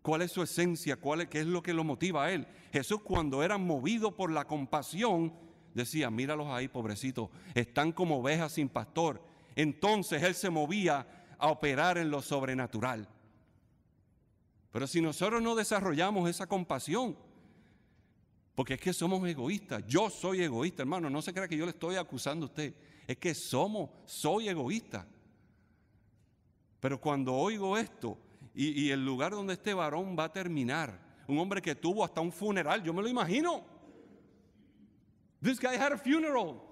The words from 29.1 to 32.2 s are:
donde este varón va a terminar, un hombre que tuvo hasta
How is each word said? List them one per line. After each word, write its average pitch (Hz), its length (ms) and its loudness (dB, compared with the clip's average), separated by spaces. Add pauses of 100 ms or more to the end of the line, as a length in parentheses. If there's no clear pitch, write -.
donde 196 220 -4
este 190 220 -4
varón 175 440 -2
va 156 60 0
a 160 80 -6
terminar, 147 960 -4
un 143 100 2
hombre 196 240 0
que 156 140 -2
tuvo 190 280 2
hasta 160 160 -2